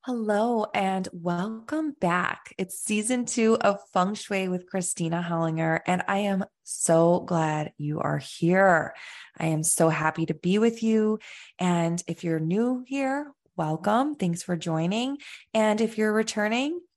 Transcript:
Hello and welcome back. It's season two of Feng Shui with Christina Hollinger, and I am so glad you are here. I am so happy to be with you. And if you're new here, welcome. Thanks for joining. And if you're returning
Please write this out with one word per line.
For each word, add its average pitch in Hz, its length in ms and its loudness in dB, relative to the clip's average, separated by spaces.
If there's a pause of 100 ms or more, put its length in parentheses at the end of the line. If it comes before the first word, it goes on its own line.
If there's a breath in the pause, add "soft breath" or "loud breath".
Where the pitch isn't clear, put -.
Hello 220 680 0
and 190 380 0
welcome 220 880 -4
back. 175 580 -2
It's 185 220 -8
season 220 460 -2
two 226 320 4
of 202 220 2 (140)
Feng 190 200 2
Shui 196 340 -4
with 180 200 -4
Christina 175 600 -2
Hollinger, 165 580 0
and 180 220 0
I 196 120 0
am 202 260 -2 (180)
so 170 560 4
glad 156 580 -2
you 147 220 -4
are 147 200 -2
here. 175 760 4 (420 loud breath)
I 165 100 -2
am 156 160 0
so 165 260 4
happy 156 380 0
to 170 60 -4
be 180 260 0
with 226 220 2
you. 220 380 2 (400 loud breath)
And 175 480 0
if 170 160 -8
you're 165 160 0
new 226 480 0
here, 277 460 -4 (240)
welcome. 202 580 0
Thanks 175 280 -2
for 180 120 -2
joining. 175 600 -2 (360 loud breath)
And 214 280 2
if 220 160 0
you're 214 160 2
returning 220 680 0 (180)